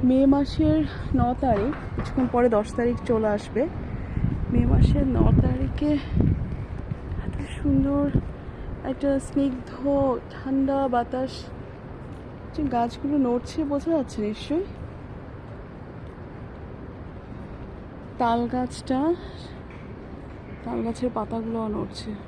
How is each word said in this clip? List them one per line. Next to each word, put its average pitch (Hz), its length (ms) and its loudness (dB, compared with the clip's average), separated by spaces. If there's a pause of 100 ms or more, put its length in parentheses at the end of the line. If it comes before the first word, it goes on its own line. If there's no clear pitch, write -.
মে 262 220 8
মাসের 302 580 6 (300)
ন 247 260 4
তারিখ, 247 340 4 (220)
কিছুক্ষণ - 360 0
পরে 240 160 6
দশ 214 280 2
তারিখ 240 200 2 (100)
চলে 220 220 4
আসবে। 208 380 0 (840)
মে 240 140 4
মাসের 277 400 6
ন 247 100 2 (260)
তারিখে 262 500 2 (1300)
এত - 360 -6
সুন্দর 277 480 2 (760)
একটা 269 340 2
স্নিগ্ধ 269 680 -2 (420)
ঠান্ডা 269 580 0
বাতাস। 247 560 -2 (1080)
যে 311 80 -2
গাছগুলো 247 540 0
নড়ছে 247 480 2
বোঝা 285 260 0
যাচ্ছে 277 320 0
নিশ্চয়ই। 220 400 -2 (3500)
তাল 240 340 2
গাছটা, 262 640 0 (1500)
তাল 233 180 -4
গাছের 233 320 -2
পাতাগুলো 226 540 -2
নড়ছে। 214 420 -6 (180)